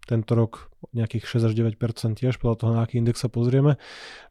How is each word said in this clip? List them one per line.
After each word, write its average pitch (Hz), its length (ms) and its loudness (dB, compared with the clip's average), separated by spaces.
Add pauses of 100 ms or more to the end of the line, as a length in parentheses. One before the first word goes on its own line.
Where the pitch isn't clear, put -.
tento 117 320 0
rok 113 320 0 (240)
nejakých 113 400 -4
šesť 117 160 2
až 107 80 2
deväť 113 240 0
percent 113 400 -4
tiež, 127 240 -2
podľa 117 160 2
toho, 113 160 0
na 117 80 2
aký 120 160 -2
index 117 240 0
sa 123 80 -2
pozrieme. 131 480 4 (520)